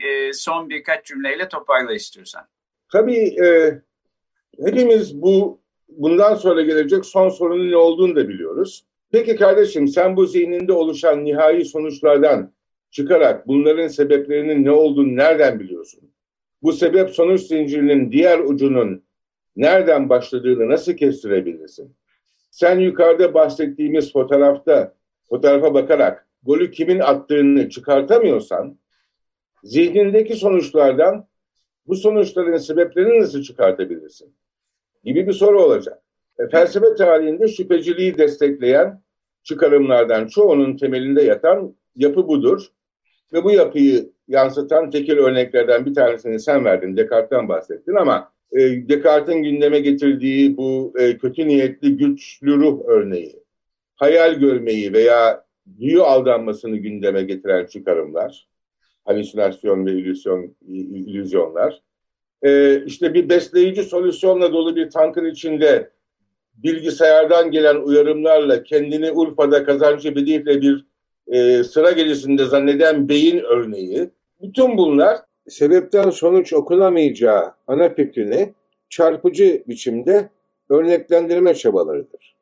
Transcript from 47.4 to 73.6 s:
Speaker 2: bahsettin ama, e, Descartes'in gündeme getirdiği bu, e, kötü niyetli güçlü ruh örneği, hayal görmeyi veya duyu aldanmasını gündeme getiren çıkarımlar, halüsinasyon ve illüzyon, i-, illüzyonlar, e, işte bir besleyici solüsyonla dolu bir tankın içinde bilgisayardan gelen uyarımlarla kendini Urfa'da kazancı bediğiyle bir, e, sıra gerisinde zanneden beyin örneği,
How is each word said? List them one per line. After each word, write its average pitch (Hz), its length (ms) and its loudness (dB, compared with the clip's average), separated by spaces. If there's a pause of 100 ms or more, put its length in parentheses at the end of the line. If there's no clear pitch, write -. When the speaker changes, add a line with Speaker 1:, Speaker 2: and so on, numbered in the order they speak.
Speaker 2:
bahsettin 87 460 -6
ama, 135 380 0 (200)
e, 127 60 -2 (300)
Descartes'in 151 540 0
gündeme 147 380 0
getirdiği 139 760 0
bu, 131 420 -6
e, 120 200 0
kötü 143 300 -4
niyetli 139 480 0
güçlü 143 600 -2
ruh 143 300 0
örneği, 98 560 -2 (520)
hayal 165 400 2
görmeyi 117 580 -2
veya 113 520 2 (360)
duyu 160 220 2
aldanmasını 117 720 0
gündeme 101 460 -4
getiren 92 440 -4
çıkarımlar, 82 840 -6 (560)
halüsinasyon 101 840 -4
ve 95 60 -4
illüzyon, 92 640 -6 (120)
i-, 95 100 -14
illüzyonlar, 95 1040 -6 (600)
e, 139 420 2
işte 156 300 -6
bir 170 140 0
besleyici 180 540 0
solüsyonla 180 680 -2
dolu 165 240 -4
bir 160 140 -6
tankın 160 340 -2
içinde 156 680 -2 (640)
bilgisayardan 160 960 2
gelen 151 260 4
uyarımlarla 147 840 2
kendini 151 500 -2
Urfa'da 143 520 0
kazancı 143 520 0
bediğiyle 143 460 0
bir, 139 240 0 (400)
e, 123 380 2
sıra 156 260 2
gerisinde 139 540 -2
zanneden 143 640 0
beyin 160 300 2
örneği, 113 720 -4 (320)